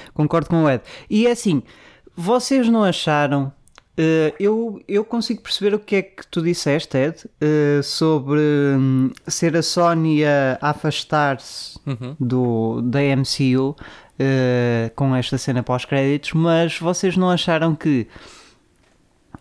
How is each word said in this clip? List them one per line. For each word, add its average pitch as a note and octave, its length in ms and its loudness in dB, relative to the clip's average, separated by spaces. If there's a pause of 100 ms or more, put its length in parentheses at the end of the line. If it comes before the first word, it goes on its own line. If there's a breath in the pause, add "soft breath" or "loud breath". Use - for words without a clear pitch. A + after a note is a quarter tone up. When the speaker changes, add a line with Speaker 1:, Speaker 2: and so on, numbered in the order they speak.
(140 loud breath)
Speaker 1:
Concordo D3+ 360 0
com E3 140 2
o D3+ 60 4
Ed. B2+ 120 0 (260 loud breath)
E G#3+ 200 4
é A#3+ 40 4
assim, G3 300 0 (540 loud breath)
vocês A#3+ 520 0
não A3+ 160 4
acharam, D3 720 0 (420)
eh, D#3+ 440 2
eu, A3 480 -2
eu G3+ 180 0
consigo A#3 380 -4
perceber G3+ 320 -2
o G#3+ 40 0
que G#3 180 -2
é F#3+ 40 0
que - 240 -12
tu - 160 -4
disseste, D#3 560 0
Ed, D3 320 -2 (100)
eh, D3 440 2
sobre, D3+ 560 0 (360)
hum, C3 360 2 (160)
ser E3+ 280 0
a E3 60 2
Sony D#3+ 640 2
a, C#3 340 2
a D3 120 -2
afastar-se - 1120 -4
Speaker 2:
Uhum. B2+ 340 -8
Speaker 1:
do, A#2+ 640 0
da B2 220 0
M C#3 200 2
C C3 320 0
U, C3+ 200 0 (420 loud breath)
eh, B2 800 0
com C3+ 200 0
esta B2+ 220 -2
cena B2+ 240 -2
pós-créditos, C3+ 720 -2
mas E3 460 2
vocês F3 360 -2
não F#3 140 2
acharam E3 460 0
que C#3+ 320 0 (1300 loud breath)